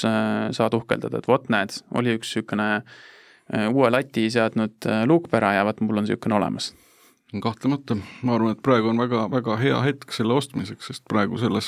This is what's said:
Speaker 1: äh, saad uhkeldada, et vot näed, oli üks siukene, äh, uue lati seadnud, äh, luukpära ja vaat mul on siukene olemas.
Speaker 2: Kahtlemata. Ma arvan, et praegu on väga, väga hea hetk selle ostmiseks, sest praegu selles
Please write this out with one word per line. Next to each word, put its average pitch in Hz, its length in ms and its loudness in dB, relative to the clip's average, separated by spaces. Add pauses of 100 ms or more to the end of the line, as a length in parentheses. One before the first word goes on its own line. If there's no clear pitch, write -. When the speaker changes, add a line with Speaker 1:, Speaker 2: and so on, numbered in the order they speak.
Speaker 1:
äh, 110 380 0 (100)
saad 117 160 2
uhkeldada, 117 480 -2
et - 80 -6
vot 127 240 4
näed, 101 240 -2 (160)
oli 120 240 0
üks - 160 -8
siukene, 107 360 -2 (840)
äh, 107 160 0
uue 127 240 4
lati 127 400 0
seadnud, 113 460 0 (100)
äh, 110 160 0
luukpära 123 540 2
ja 101 100 2
vaat 110 160 -2
mul 107 160 0
on 104 80 -4
siukene 104 320 0
olemas. - 300 -4 (580)
Speaker 2:
Kahtlemata. 117 720 -2 (260)
Ma 123 140 2
arvan, 113 160 2
et - 100 -18
praegu 117 240 4
on 117 80 2
väga, 120 320 0
väga 113 320 0
hea 131 240 2
hetk 139 320 -2
selle 117 160 2
ostmiseks, 107 560 -4
sest - 160 -14
praegu 98 320 0
selles 104 300 0